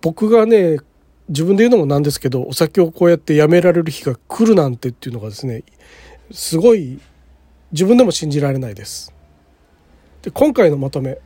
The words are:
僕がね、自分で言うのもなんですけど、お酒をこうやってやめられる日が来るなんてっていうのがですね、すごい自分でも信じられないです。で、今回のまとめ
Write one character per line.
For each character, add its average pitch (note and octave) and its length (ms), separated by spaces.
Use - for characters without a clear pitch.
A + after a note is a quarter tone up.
僕 F#3 300
が A3 160
ね、 F#3 320
自 D3+ 160
分 G3 120
で G#3 60
言 A#3+ 80
う B3 60
の - 20
も D#3 80
な C#3+ 120
ん D3 40
で D3 80
す - 80
け C3+ 100
ど、 B2+ 140
お - 100
酒 E3 280
を E3 100
こ F3 160
う F3 40
や E3+ 60
っ - 20
て - 160
や D3+ 120
め F3 140
ら F3 120
れ E3+ 100
る D#3+ 80
日 - 140
が B2+ 120
来 - 160
る A3 100
な D3+ 140
ん B2 80
て B2+ 120
っ A#2+ 40
て - 160
い A#2+ 40
う - 20
の A#2 60
が G#2+ 80
で G#2 60
す - 120
ね、 A#2 180
す - 260
ご A3+ 160
い C#3 240
自 E3+ 120
分 A3+ 120
で B3 80
も F#3+ 60
信 D3+ 200
じ C#3+ 100
ら C#3 120
れ C3+ 60
な C3 100
い G2+ 60
で G2 100
す。 - 280
で、 - 80
今 D4 220
回 G3 180
の C#3+ 60
ま C3+ 140
と C#3+ 100
め C3+ 260